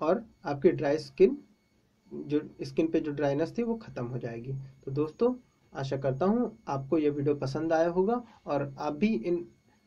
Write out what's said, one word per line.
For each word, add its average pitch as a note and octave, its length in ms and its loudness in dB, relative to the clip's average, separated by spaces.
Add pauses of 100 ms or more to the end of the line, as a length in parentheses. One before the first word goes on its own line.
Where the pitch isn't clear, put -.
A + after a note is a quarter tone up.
और F3+ 240 0 (200)
आपकी D#3 260 4
ड्राई D3 280 0
स्किन, A3+ 380 4 (760)
जो D3 280 -2 (220)
स्किन D#3+ 260 0
पे E3 120 2
जो D3 120 -4
ड्राइनेस C#3+ 460 0
थी, A#3 40 0
वो A3+ 140 0
ख़त्म - 280 -8
हो A#2+ 140 -6
जाएगी। A#2+ 340 -8 (320)
तो C#3 80 -8
दोस्तों, D#3 420 0 (380)
आशा C#3 260 -4
करता C#3 280 0
हूँ A3+ 300 0 (120)
आपको C#3 300 0
ये D3 120 4
वीडियो C#3+ 260 0
पसंद D3+ 360 -2
आया E3 180 4
होगा G3 320 0 (240)
और C#3+ 320 -2
आप D3+ 160 -2
भी G#3 200 2
इन F3 300 -2 (420)